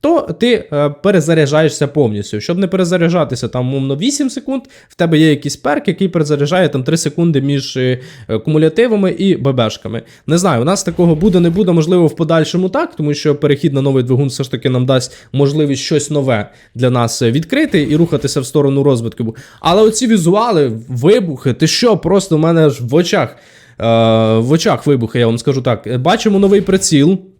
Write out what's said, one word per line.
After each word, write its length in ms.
то 200
ти, 520
е, 180
перезаряджаєшся 840
повністю. 520
Щоб 180
не 80
перезаряджатися, 800
там, 200
умовно, 280
вісім 340
секунд, 320
в 60
тебе 240
є 120
якийсь 260
перк, 320
який 200
перезаряджає 600
там 160
три 120
секунди 440
між, 360
е, 240
кумулятивами 680
і 260
Б 160
Б 180
шками. 320
Не 120
знаю, 240
у 20
нас 180
такого 320
буде, 260
не 100
буде, 220
можливо, 340
в 100
подальшому 520
так, 280
тому 180
що 200
перехід 400
на 80
новий 220
двигун 240
все 160
ж 60
таки 200
нам 160
дасть 300
можливість 500
щось 280
нове 400
для 160
нас, 320
е, 80
відкрити 600
і 60
рухатися 440
в 60
сторону 360
розвитку. 540
Але 220
оці 240
візуали, 680
вибухи, 640
ти 140
що, 300
просто 400
в 40
мене 300
ж 140
в 100
очах, 420
е, 80
в 140
очах 340
вибухи, 320
я 80
вам 120
скажу 240
так. 380
Бачимо 380
новий 220
приціл. 580